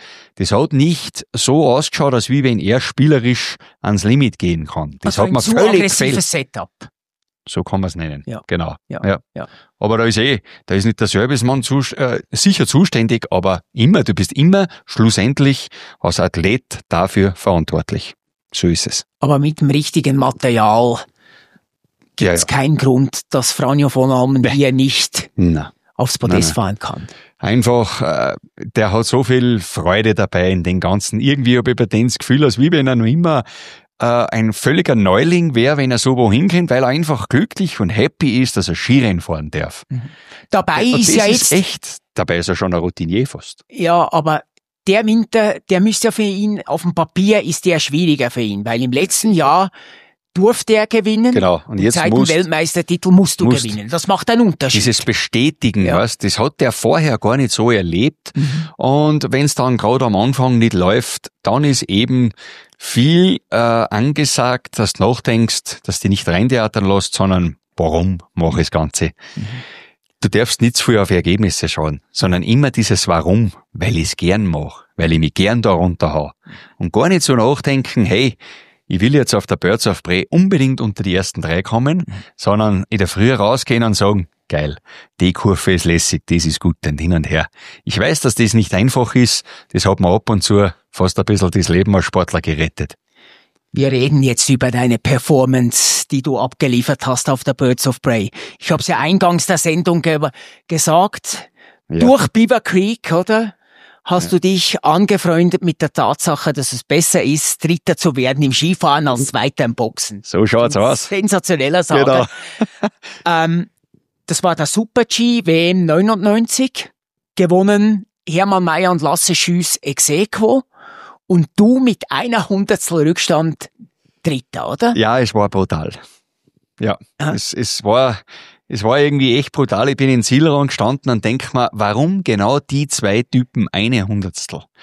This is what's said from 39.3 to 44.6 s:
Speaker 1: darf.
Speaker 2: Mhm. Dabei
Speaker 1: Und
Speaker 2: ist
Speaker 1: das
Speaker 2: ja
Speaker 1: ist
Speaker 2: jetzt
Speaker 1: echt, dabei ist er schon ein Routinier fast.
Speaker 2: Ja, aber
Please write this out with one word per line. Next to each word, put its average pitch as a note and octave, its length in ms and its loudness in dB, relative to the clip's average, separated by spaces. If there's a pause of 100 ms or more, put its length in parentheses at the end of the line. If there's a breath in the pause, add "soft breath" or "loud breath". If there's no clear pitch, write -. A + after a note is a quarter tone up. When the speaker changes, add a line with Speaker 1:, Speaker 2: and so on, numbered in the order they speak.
Speaker 1:
darf. - 380 -8
Speaker 2:
Mhm. B2+ 120 -6 (480 loud breath)
Dabei F#3 360 -2
Speaker 1:
Und B3 140 2
Speaker 2:
ist A#3 100 2
Speaker 1:
das - 60 2
Speaker 2:
ja G#3+ 100 4
Speaker 1:
ist A#3 260 2
Speaker 2:
jetzt - 0 -
Speaker 1:
echt, - 460 -2 (180)
dabei E2+ 220 -2
ist E2+ 100 -4
er F2+ 80 0
schon F#2 180 -2
ein E2+ 60 0
Routinier F2+ 480 -2
fast. - 420 -18
Speaker 2:
Ja, E3+ 420 0
aber D#3 320 -2 (440)